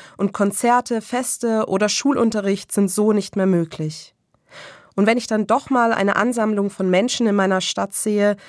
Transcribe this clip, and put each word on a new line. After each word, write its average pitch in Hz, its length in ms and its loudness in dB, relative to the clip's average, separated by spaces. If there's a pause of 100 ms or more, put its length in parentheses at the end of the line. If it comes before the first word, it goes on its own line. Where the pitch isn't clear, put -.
(180)
und 196 160 -2
Konzerte, 233 680 0
Feste 233 680 -2
oder 202 220 0
Schulunterricht 214 840 0
sind 196 200 2
so 214 220 2
nicht 202 240 -2
mehr 190 100 2
möglich. 160 680 -2 (800)
Und 196 120 2
wenn 233 120 2
ich 233 80 -4
dann 214 200 -2
doch 247 240 0
mal 233 220 2
eine 196 240 0
Ansammlung 214 540 0
von 190 200 -2
Menschen 226 360 2
in 202 80 2
meiner 190 260 2
Stadt - 340 -4
sehe, 208 420 0 (120)